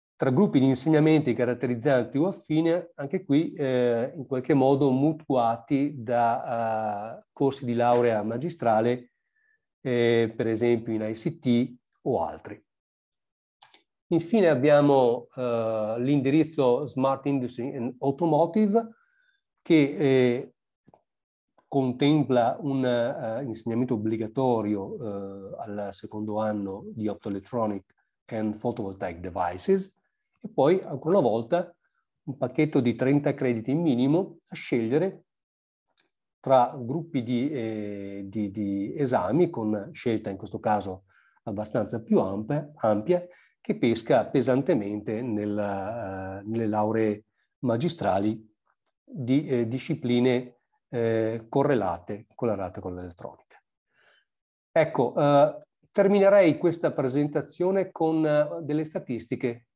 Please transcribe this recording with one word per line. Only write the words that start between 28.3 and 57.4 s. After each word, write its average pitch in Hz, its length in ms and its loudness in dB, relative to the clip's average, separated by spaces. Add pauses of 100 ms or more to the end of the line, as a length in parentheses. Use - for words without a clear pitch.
and 110 240 -4
Photovoltaic 95 600 -6
Devices, 90 760 -2 (440)
e - 100 -14
poi, 165 320 4
ancora 160 380 -2
una 123 100 4
volta, 117 460 -2 (500)
un 139 120 -10
pacchetto 151 420 0
di 117 160 2
trenta 139 400 2
crediti 123 380 -2
in 156 80 0
minimo 147 640 2
a - 80 -18
scegliere 147 720 -2 (1120)
tra 131 400 4
gruppi 135 460 -6
di, 123 260 -2
eh, 104 760 -8
di, 101 260 -4
di 98 440 -4
esami, 135 540 2
con 107 420 -4
scelta 110 380 -4
in 98 60 -8
questo 101 240 -12
caso 95 440 -2 (400)
abbastanza 107 560 -4
più 180 200 2
ampia, 107 560 -4
ampia, 117 500 0 (340)
che - 160 -4
pesca 120 500 2
pesantemente 117 960 0
nella, 101 1160 -6
eh, 101 60 -14
nelle 110 240 -4
lauree 107 560 0 (400)
magistrali 110 760 0 (600)
di, 143 460 -2
eh, 120 180 0
discipline, 123 920 0 (300)
eh, 113 600 -2
correlate, 107 840 -2
correlate 98 460 -4
con 92 140 -10
l'elettronica. - 640 -16 (1120)
Ecco, 151 460 0
eh, 143 460 4 (280)
terminerei 196 680 6
questa 165 340 0
presentazione 147 1000 -2